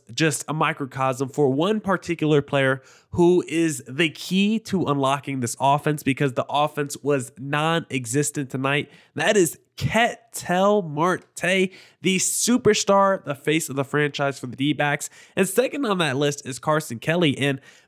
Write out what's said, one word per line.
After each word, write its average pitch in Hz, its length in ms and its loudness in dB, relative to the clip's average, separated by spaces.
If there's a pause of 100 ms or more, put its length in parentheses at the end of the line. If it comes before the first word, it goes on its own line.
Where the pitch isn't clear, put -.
(120)
just 147 360 0
a 143 60 -6
microcosm 135 760 -2
for 143 200 2
one 180 300 0
particular 165 600 0
player 135 400 0 (300)
who 175 360 4
is 156 400 -2
the 147 220 0
key 202 480 0
to 190 280 -2
unlocking 139 540 0
this 120 200 -4
offense 143 420 0
because 139 320 0
the 127 160 -2
offense 147 540 -2
was 135 340 -2
non-existent 143 1120 -2
tonight. 135 400 -2 (240)
That 202 240 2
is 175 220 2 (160)
Ketel 208 1080 0
Marte, 175 880 -2 (320)
the 185 160 2
superstar, 196 1080 2
the 143 120 -6
face 156 340 -2
of 131 60 -8
the 139 80 0
franchise 143 560 -2
for 135 80 -10
the 113 80 -10
D-backs. 147 560 -2 (240)
And 185 120 2
second 269 380 -2
on 196 140 0
that 139 180 0
list 147 300 -2
is 127 100 -10
Carson 151 400 -2
Kelly. 156 400 0
And 135 240 -2 (260)